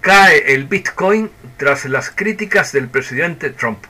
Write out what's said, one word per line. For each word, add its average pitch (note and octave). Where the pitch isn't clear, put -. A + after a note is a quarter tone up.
Cae F#3
el C3+
Bitcoin G3+
tras C#3
las C3
críticas G3+
del C3
presidente C#3
Trump. A2+